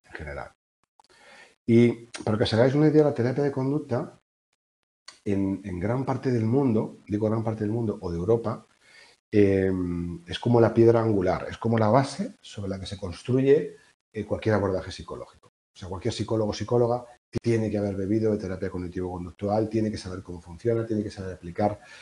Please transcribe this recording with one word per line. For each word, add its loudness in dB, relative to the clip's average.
en -20
general. -12
Y 4
para 0
que 2
os -2
hagáis 4
una 4
idea, 6
la 0
terapia 0
de 0
conducta -4
en, -2
en -8
gran -2
parte -2
del 0
mundo, 0
digo 0
gran -2
parte -4
del -2
mundo -2
o -6
de -4
Europa, 0
eh, 4
es -8
como 4
la 6
piedra 6
angular, 0
es -10
como 0
la 2
base 0
sobre -12
la -6
que -12
se -12
construye, 2
eh, -6
cualquier 0
abordaje 0
psicológico. -16
O -20
sea, -16
cualquier -4
psicólogo -2
o -4
psicóloga 0
tiene -2
que -2
haber -4
bebido 0
de 2
terapia -6
cognitivo-conductual, -4
tiene 0
que -8
saber -12
cómo -14
funciona, -2
tiene -4
que -6
saber -12
aplicar -2